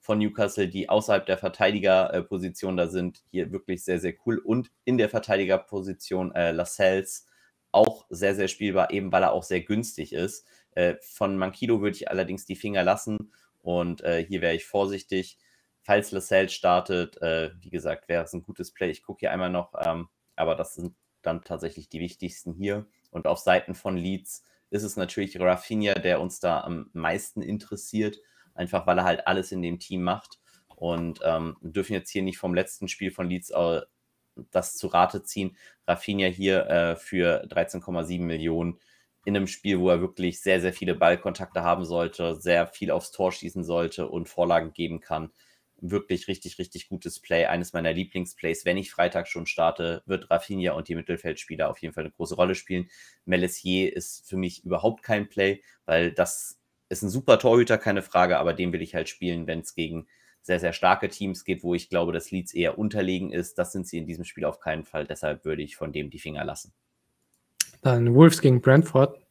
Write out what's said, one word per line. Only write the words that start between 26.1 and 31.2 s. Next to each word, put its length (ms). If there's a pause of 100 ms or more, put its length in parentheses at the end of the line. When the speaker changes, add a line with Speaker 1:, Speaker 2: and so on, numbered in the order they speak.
Speaker 1:
uns 180
da 220
am 320
meisten 480
interessiert, 760 (340)
einfach 340
weil 120
er 60
halt 220
alles 260
in 100
dem 160
Team 240
macht. 360 (380)
Und, 480